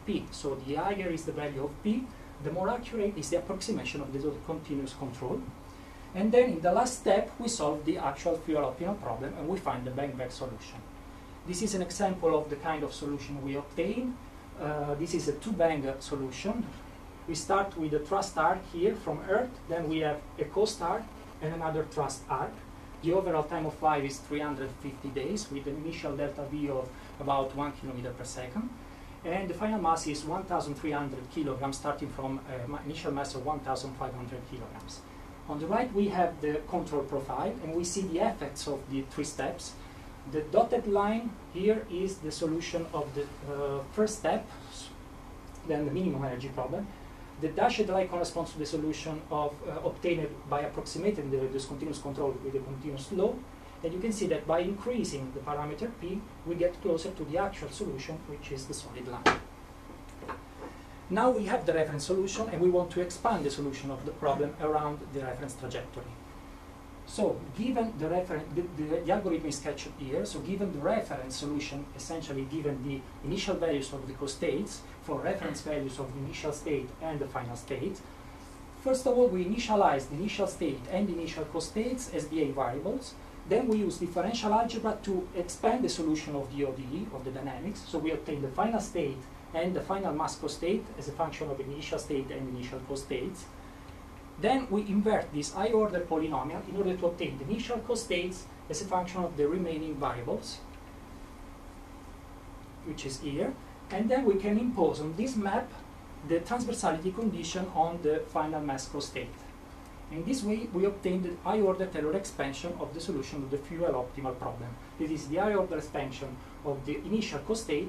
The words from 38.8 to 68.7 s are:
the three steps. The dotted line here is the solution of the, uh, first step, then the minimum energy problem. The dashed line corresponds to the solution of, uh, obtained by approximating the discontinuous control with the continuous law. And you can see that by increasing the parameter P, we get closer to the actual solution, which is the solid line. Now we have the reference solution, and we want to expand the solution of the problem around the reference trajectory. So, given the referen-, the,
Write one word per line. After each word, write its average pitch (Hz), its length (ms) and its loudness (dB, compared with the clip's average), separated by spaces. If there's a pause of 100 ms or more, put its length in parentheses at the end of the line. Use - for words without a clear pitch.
the 135 200 0
three 147 140 -2
steps. - 500 -4 (580)
The 151 80 2
dotted 226 480 4
line 214 420 4 (240)
here 214 360 2
is 190 260 -2
the 151 160 -6
solution 165 600 -2
of 151 220 -2
the, 143 80 0
uh, 143 560 -4 (140)
first 214 260 2
step, - 260 2 (1200)
then 151 180 2
the 135 60 0
minimum 151 320 2
energy 127 240 -4
problem. 139 380 -2 (540)
The 156 80 2
dashed 190 400 4
line 185 200 4
corresponds 170 440 0
to 156 60 -8
the 147 80 -2
solution 156 640 -2
of, 147 240 0 (120)
uh, 165 200 -4
obtained 165 420 2 (220)
by 143 120 2
approximating 156 680 0
the 135 160 4
discontinuous 139 540 -4
control 139 340 0 (100)
with 135 80 -2
the 135 60 2
continuous 135 540 -6
law. 214 200 4 (520)
And 165 80 -2
you 180 80 -4
can 220 120 0
see 196 140 0
that 156 180 2
by 160 140 4
increasing 180 760 0
the 139 80 -6
parameter 147 480 -2 (120)
P, 190 200 -4 (260)
we 170 100 -2
get 175 260 4
closer 165 300 2
to 156 120 -6
the 147 140 0
actual 185 320 0
solution, 151 560 -4
which 147 240 -10
is 135 160 -6
the 143 80 -6
solid 123 320 -8
line. - 320 4 (1700)
Now 254 200 8
we 214 140 4
have 220 200 2
the 165 100 6
reference 151 300 2
solution, 190 460 2
and 160 100 -2
we 180 100 8
want 175 200 6
to 175 100 0
expand 180 440 2
the 143 60 2
solution 139 420 -2
of 135 120 -6
the 151 60 -4
problem 143 500 2
around 151 380 2 (160)
the 139 60 -2
reference 131 340 -4
trajectory. - 580 -6 (920)
So, 196 340 2 (160)
given 233 420 2
the 156 60 0
referen-, 160 500 0
the, 175 80 4 (140)